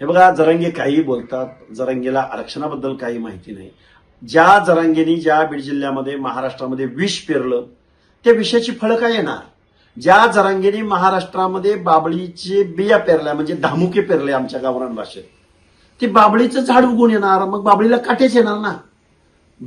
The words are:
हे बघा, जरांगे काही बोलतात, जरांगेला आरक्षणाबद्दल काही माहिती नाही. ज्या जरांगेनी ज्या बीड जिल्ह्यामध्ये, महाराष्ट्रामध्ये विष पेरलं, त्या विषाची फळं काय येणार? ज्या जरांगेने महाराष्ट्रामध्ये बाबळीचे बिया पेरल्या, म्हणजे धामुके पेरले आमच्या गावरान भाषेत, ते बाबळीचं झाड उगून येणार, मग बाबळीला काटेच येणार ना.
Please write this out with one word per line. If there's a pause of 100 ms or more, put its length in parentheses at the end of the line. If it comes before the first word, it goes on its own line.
हे
बघा,
जरांगे
काही
बोलतात,
जरांगेला (120)
आरक्षणाबद्दल
काही
माहिती
नाही. (580)
ज्या
जरांगेनी
ज्या
बीड
जिल्ह्यामध्ये,
महाराष्ट्रामध्ये
विष
पेरलं, (600)
त्या
विषाची
फळं
काय
येणार? (600)
ज्या
जरांगेने
महाराष्ट्रामध्ये
बाबळीचे
बिया
पेरल्या,
म्हणजे
धामुके
पेरले
आमच्या
गावरान
भाषेत, (800)
ते
बाबळीचं
झाड
उगून
येणार,
मग
बाबळीला
काटेच
येणार
ना. (880)